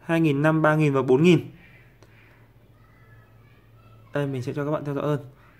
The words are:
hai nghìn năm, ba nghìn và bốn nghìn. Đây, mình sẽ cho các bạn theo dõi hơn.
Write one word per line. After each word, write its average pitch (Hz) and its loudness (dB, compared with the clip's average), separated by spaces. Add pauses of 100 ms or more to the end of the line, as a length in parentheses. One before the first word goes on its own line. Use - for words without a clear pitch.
hai 165 -2
nghìn 143 0
năm, 156 2
ba 151 2
nghìn 156 2
và 135 0
bốn 131 2
nghìn. 165 4 (2500)
Đây, 143 -4
mình 135 -6
sẽ 135 -8
cho 147 -6
các 147 -6
bạn 151 -4
theo 143 -8
dõi 139 -6
hơn. 147 -2 (400)